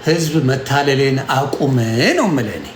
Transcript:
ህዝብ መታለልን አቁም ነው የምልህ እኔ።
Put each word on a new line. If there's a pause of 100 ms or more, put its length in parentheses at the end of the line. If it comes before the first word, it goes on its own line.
ህዝብ (120)
መታለልን (140)
አቁም (380)
ነው
የምልህ
እኔ።